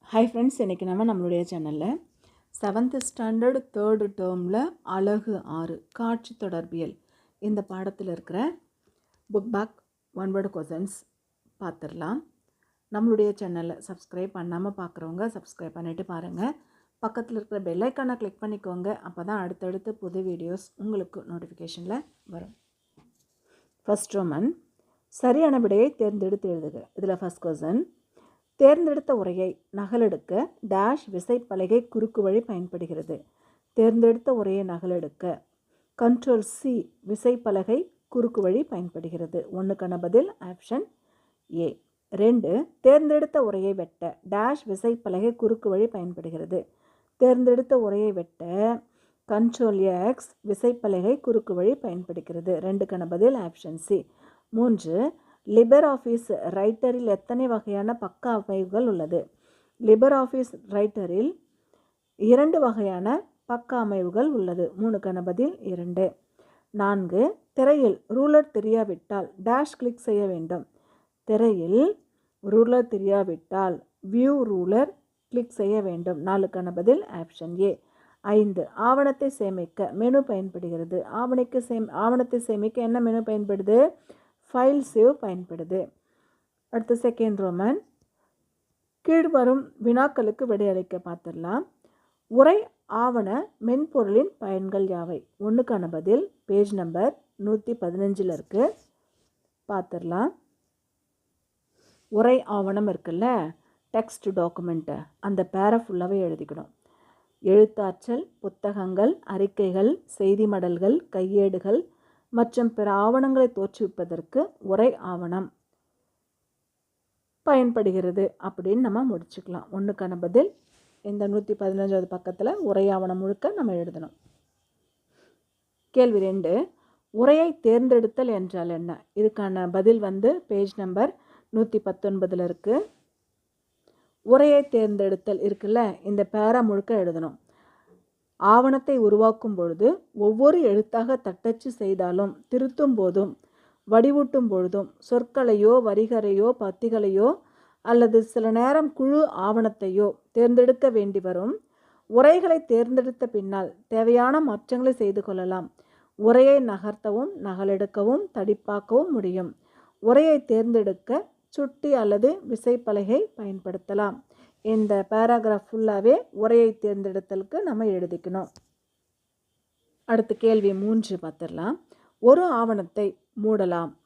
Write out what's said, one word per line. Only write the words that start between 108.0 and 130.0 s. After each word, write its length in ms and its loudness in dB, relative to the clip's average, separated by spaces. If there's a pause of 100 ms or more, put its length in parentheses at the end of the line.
புத்தகங்கள், 800 -2
அறிக்கைகள், 880 0
செய்தி 420 0
மடல்கள், 640 0
கையேடுகள் 720 0 (500)
மற்றும் 420 0
பிற 180 -2
ஆவணங்களை 560 2
தோற்றுவிப்பதற்கு 1120 -4
உரை 360 2
ஆவணம் 580 -8 (1900)
பயன்படுகிறது 960 0
அப்படின்னு 480 -2
நம்ம 300 -2
முடிச்சுக்கலாம். 560 -14
ஒண்ணுக்கான 460 -6
பதில் 360 2 (460)
இந்த 260 -6
நூத்தி 340 -2
பதினஞ்சாவது 540 -2
பக்கத்துல 380 -6
உரை 360 0
ஆவணம் 280 -2
முழுக்க 320 -4
நம்ம 240 -2
எழுதணும். 400 -8 (1800)
கேள்வி 300 4
ரெண்டு, 500 -2 (400)
உரையை 500 4
தேர்ந்தெடுத்தல் 680 2
என்றால் 420 -6
என்ன? 360 -10 (100)
இதுக்கான 560 -2
பதில் 280 4
வந்து 420 0